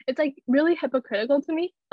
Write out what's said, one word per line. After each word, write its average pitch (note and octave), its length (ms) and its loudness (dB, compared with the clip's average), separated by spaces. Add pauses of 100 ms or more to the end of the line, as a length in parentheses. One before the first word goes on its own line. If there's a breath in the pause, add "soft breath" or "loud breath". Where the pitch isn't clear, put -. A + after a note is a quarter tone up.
It's, C4 120 -4
like, D4 180 0 (100)
really D4+ 280 4
hypocritical C4 680 -2
to D#4+ 100 -6
me, E4+ 220 -4 (180)